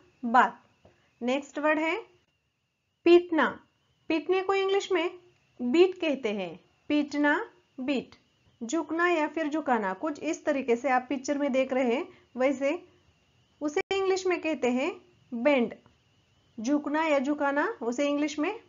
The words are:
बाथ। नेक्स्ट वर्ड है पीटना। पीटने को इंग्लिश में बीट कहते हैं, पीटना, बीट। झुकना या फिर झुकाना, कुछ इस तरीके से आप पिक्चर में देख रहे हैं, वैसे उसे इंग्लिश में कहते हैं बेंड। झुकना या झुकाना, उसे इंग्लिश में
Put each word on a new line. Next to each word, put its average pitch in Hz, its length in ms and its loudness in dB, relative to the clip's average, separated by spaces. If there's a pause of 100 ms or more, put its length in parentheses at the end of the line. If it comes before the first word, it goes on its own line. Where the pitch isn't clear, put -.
(240)
बाथ। 226 260 4 (720)
नेक्स्ट 262 360 -4
वर्ड 302 200 2
है 320 180 -2 (1080)
पीटना। 339 440 6 (600)
पीटने 330 340 0
को 392 120 0
इंग्लिश 392 380 0
में 349 260 0 (440)
बीट 330 380 4
कहते 269 320 -2
हैं, 180 280 -8 (280)
पीटना, 294 640 0 (300)
बीट। 262 360 -4 (460)
झुकना 320 460 -2
या 311 200 2
फिर 311 200 -4
झुकाना, 254 460 -2
कुछ 302 260 -6
इस 320 240 -6
तरीके 269 320 0
से 262 140 -2
आप 254 180 0
पिक्चर 285 300 -4
में 285 140 -2
देख 262 200 0
रहे 254 220 2
हैं, 339 140 -4 (280)
वैसे 277 520 -2 (720)
उसे 302 200 -2 (120)
इंग्लिश 381 340 0
में 349 140 0
कहते 302 300 -2
हैं 277 300 -2 (340)
बेंड। 240 400 2 (840)
झुकना 294 440 0
या 294 140 2
झुकाना, 285 480 0 (160)
उसे 247 260 -2
इंग्लिश 294 300 -2
में 392 300 -4